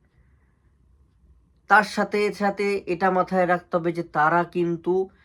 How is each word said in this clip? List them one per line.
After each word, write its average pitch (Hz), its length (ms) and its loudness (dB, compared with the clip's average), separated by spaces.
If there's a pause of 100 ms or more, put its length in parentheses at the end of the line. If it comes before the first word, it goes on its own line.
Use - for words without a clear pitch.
(1700)
তার 208 160 6
সাথে 208 500 -2
সাথে 202 520 -2
এটা 180 260 0
মাথায় 180 360 0
রাখতে 175 300 -2
হবে 170 140 -2
যে 165 120 -6
তারা 165 400 0
কিন্তু 175 640 -2 (160)